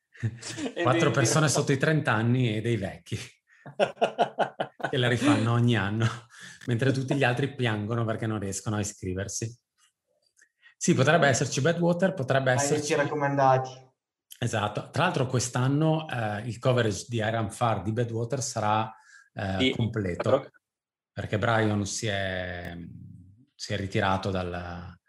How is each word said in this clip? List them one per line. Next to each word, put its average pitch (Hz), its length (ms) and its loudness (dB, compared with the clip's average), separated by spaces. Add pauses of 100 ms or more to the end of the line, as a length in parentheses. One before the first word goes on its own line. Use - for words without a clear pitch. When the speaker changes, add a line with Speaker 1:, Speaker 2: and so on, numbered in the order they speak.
(180)
Speaker 1:
E - 640 -6
Speaker 2:
Quattro 160 280 4
Speaker 1:
vedi 123 40 0
Speaker 2:
persone 147 340 4
sotto 147 220 0
i 139 60 4
trenta 151 360 2
anni 117 440 2
e 110 40 -4
dei 117 160 0
vecchi 95 400 -6
Speaker 1:
<laughs> - 1700 -4
Speaker 2:
che 147 60 -2
la 123 120 2
rifanno 117 440 2
ogni 120 240 4
anno, 104 300 0 (600)
mentre 123 240 0
tutti 131 240 0
gli 139 80 0
altri 131 320 0
piangono 113 500 -2
perché 110 220 -2
non 110 140 -2
riescono 98 360 -4
a 104 40 0
iscriversi. 101 760 -6 (1200)
Sì, - 180 2
potrebbe 147 340 6
esserci 135 320 0
Badwater, 175 540 2
potrebbe 131 360 0
Speaker 3:
Ai 127 60 4
vecchi 143 160 2
Speaker 2:
esserci 151 220 0
Speaker 3:
raccomandati. 139 760 2 (680)
Speaker 2:
Esatto. 107 500 -2
Tra - 140 2
l'altro 143 220 2
quest'anno, 147 800 0
eh, 107 400 -4
il 113 100 -6
coverage 117 500 2
di 120 100 -4
Iron 110 320 0
Far 110 320 0
di 104 100 -4
Badwater 120 500 -4
sarà, 110 500 0 (420)
eh, 95 240 -4
Speaker 1:
Sì. 131 120 2
Speaker 2:
completo, 110 800 0 (640)
perché 101 260 -4
Brian 107 480 2
si - 220 -6
è, 92 680 -6 (760)
si - 180 -10
è 104 40 -2
ritirato 98 540 0
dalla, 87 640 -6 (120)